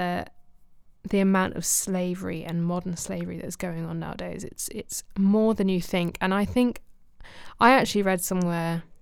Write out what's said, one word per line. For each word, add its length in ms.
the, 40
the 120
amount 360
of 80
slavery 800
and 200
modern 320
slavery 420
that's 180
going 280
on 140
nowadays, 460
it's, 240
it's 340
more 360
than 140
you 120
think. 400
And 120
I 120
think 360
I 140
actually 300
read 180
somewhere 640